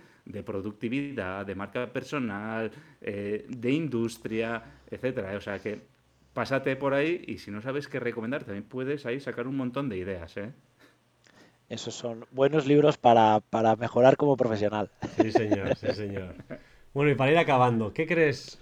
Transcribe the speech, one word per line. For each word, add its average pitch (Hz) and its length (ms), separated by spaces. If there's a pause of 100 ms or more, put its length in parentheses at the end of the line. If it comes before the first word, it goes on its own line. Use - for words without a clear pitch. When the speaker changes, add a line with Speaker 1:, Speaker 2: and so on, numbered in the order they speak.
(260)
Speaker 1:
de 98 180
productividad, 104 1040
de 95 80
marca 113 360
personal, 113 800 (320)
eh, 101 480
de 123 220
industria, 117 920 (280)
etcétera. 104 440
O 98 60
sea 101 160
que 104 240 (520)
pásate 135 420
por 135 180
ahí 156 340
y 98 120
si - 100
no 104 120
sabes 135 260
qué 135 120
recomendar, 120 440
también 101 220
puedes 135 420
ahí 123 120
sacar 123 280
un 139 100
montón 135 320
de 95 80
ideas, 90 400
¿eh? 104 140 (1160)
Speaker 2:
Esos 113 260
son 117 340
buenos 139 380
libros 147 320
para, 110 400
para 113 360
mejorar 120 400
como 143 220
profesional. 104 540 (280)
Speaker 3:
Sí, 110 120
señor, 104 440
sí, - 180
señor. 98 420 (580)
Bueno, 147 180
y 131 40
para 135 160
ir 165 80
acabando, 123 540
¿qué 160 120
crees, 160 560